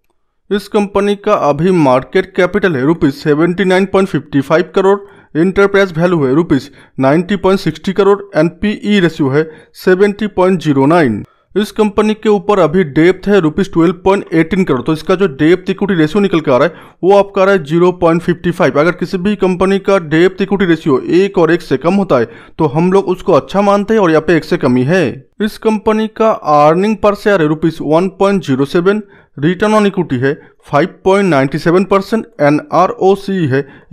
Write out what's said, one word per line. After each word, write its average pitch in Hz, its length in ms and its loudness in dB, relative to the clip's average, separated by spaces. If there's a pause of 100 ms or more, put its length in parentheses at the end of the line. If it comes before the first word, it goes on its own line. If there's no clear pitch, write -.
(500)
इस 202 180 -4
कंपनी 202 500 -2
का 208 160 0 (100)
अभी 147 280 0
मार्केट 147 640 0
कैपिटल 180 400 0
है 123 80 -2
रुपीज 151 300 0
सेवेंटी 170 500 0
नाइन 185 220 2
पॉइंट 196 220 0
फ़िफ्टी 139 340 -4
फ़ाइव 196 320 0
करोड़, 196 240 2 (380)
एंटरप्राइज 196 640 0
वैल्यू 170 260 0
है 127 100 0
रुपीज 147 360 0 (280)
नाइंटी 170 400 0
पॉइंट 190 220 0
सिक्सटी 165 320 -6
करोड़ 196 260 2 (180)
and 170 160 2
पीई 208 480 -2
रेशियो 160 300 0
है 156 180 0 (280)
सेवेंटी 196 520 0
पॉइंट 185 340 0
ज़ीरो 135 240 2
नाइन। 139 380 2 (300)
इस 208 180 -4
कंपनी 214 420 0
के 220 140 -4
ऊपर 202 300 0
अभी 170 280 2
डेप्थ 160 420 0
है 202 120 4
रुपीज 160 320 -2
ट्वेल्व 170 220 2 (100)
पॉइंट 196 200 0 (100)
एटीन 165 300 0
करोड़। 127 180 -2
तो 160 100 -2
इसका 160 220 -2
जो 190 140 0
डेप्थ 156 420 0
इक्विटी 190 240 -4
रेशियो 160 280 0
निकल 185 180 0
के 151 100 -4
आ 127 60 4
रहा 143 120 2
है - 360 -14
वो 196 120 4
आपका 196 260 0
आ - 20 4
रहा 196 100 4
है 180 100 0
ज़ीरो 170 300 2
पॉइंट 170 280 0
फ़िफ्टी 175 280 -4
फ़ाइव। 143 300 0
अगर 170 120 2
किसी 185 260 -6
भी 202 180 -2
कंपनी 190 440 0
का 196 200 0
डेप्थ 170 420 0
इक्विटी 196 240 -2
रेशियो 156 340 0 (160)
एक 196 220 0
और 165 140 2
एक 170 100 -2
से 135 160 -4
कम 170 160 -2
होता 175 240 0
है 113 100 -2 (300)
तो 160 80 0
हम 170 260 0
लोग 196 160 0
उसको 185 240 -2
अच्छा 151 300 0
मानते 202 320 0
हैं 185 60 2
और 175 100 2
यहाँ 156 120 2
पे 165 140 0
एक 147 80 -2
से 180 140 -4
कम 127 180 0
ही 127 80 2
है। 170 200 0 (380)
इस 214 160 -6
कंपनी 220 580 -2
का 220 160 0 (200)
earning 165 460 2
per 208 180 0
share 202 240 0
है 151 80 2
रुपीज 160 340 -2
वन 160 260 0 (100)
पॉइंट 196 260 0
ज़ीरो 135 220 0
सेवन, 190 360 0 (380)
return 185 340 0
on 202 160 2
equity 139 320 -4
है 143 160 -2 (280)
फ़ाइव 160 280 -2 (100)
पॉइंट 190 260 2
नाइंटी 139 280 0
सेवन 180 280 2
परसेंट 202 400 -2 (160)
and 147 180 2 (140)
आरओसी 185 720 0
है 135 220 -2 (240)